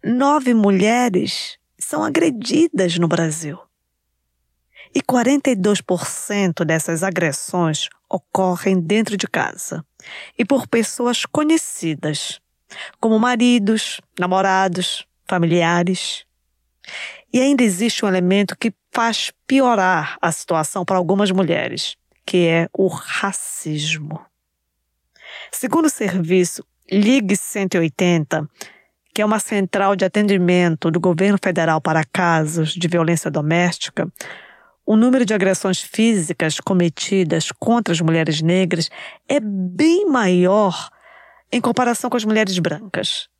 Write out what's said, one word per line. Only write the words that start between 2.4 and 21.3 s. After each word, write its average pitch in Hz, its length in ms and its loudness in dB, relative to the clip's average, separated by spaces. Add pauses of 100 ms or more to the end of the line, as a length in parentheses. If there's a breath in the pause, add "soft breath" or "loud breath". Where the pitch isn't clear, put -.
no 170 100 2
Brasil. 160 500 -2 (1400 loud breath)
E - 80 0
quarenta 262 480 2
e 247 40 2
dois 202 260 0
por - 260 -4
cento 196 580 -2
dessas 160 380 -2
agressões 170 880 -2 (180)
ocorrem 185 680 0
dentro 202 380 -2
de 185 100 -4
casa - 580 -6 (540 loud breath)
e 240 60 0
por 269 220 0
pessoas 240 600 -2
conhecidas, 165 1120 -2 (600 loud breath)
como 220 180 2
maridos, 233 840 2 (180)
namorados, 190 880 0 (200)
familiares. 175 1000 0 (1080 loud breath)
E 247 80 2
ainda 269 220 4
existe 214 420 0
um 208 40 2
elemento 185 500 2
que - 160 -4 (160)
faz 226 420 0 (140)
piorar 202 720 2
a 170 100 2
situação 165 540 -4
para 185 140 0
algumas 190 320 2